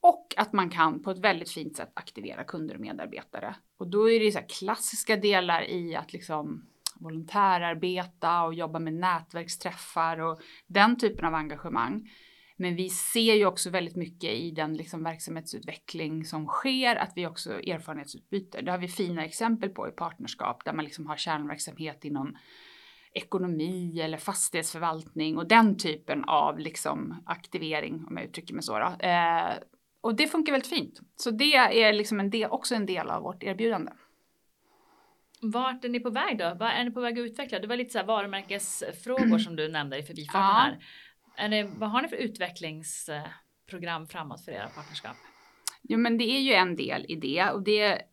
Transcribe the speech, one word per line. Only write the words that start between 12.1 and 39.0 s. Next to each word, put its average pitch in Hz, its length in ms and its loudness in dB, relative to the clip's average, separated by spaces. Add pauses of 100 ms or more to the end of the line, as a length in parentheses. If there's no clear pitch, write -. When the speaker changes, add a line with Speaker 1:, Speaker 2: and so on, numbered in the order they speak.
Speaker 1:
Men 180 180 0
vi 185 140 -2
ser 226 440 4
ju 208 120 8
också 185 240 0
väldigt 170 260 -2
mycket 170 340 -6
i 147 200 -4
den 156 260 -4
liksom 165 280 -8
verksamhetsutveckling 160 1200 -8
som 156 220 -6
sker, 254 500 2
att - 200 -2
vi 175 100 -4
också 165 260 -8
erfarenhetsutbyter. 160 1120 -8
Det 147 80 -4
har 180 80 0
vi 180 100 -6
fina 175 360 -2
exempel 226 460 0
på - 180 -6
i - 20 -6
partnerskap - 720 -6
där 156 80 -4
man 156 120 -2
liksom 147 220 -12
har 151 100 -6
kärnverksamhet 151 880 -6
inom 143 320 -4 (760)
ekonomi 175 880 -2
eller 160 180 -4
fastighetsförvaltning 160 1200 -2
och 170 100 -4
den 220 300 8
typen 151 460 -2
av 151 340 4
liksom 156 680 -6
aktivering, 156 840 -6
om - 80 -8
jag - 100 -8
uttrycker 165 280 -12
mig - 80 -6
så - 160 -4
då. 175 280 -2
Eh, 170 460 2 (480)
och 226 140 0
det 302 120 2
funkar 311 260 0
väldigt 269 180 0
fint. 262 300 -4 (160)
Så - 140 -2
det 285 260 4
är 226 360 8
liksom 208 280 0
en 196 100 0
del, 214 200 0
också 254 240 -2
en 214 120 0
del 175 240 -2
av 160 120 -2
vårt 180 200 -8
erbjudande. 196 500 -2 (1500)
Speaker 2:
Vart 247 440 0
är 247 40 -2
ni 240 120 0
på 247 100 -2
väg 311 280 0
då? 175 200 0
Vad 220 100 2
är 240 160 2
ni 240 60 -2
på 233 100 -6
väg 233 180 -2
att 240 60 -2
utveckla? 233 340 -6
Det 190 80 -4
var 240 100 0
lite 247 160 -4
så 233 60 0
här 190 80 0
varumärkesfrågor 202 1300 0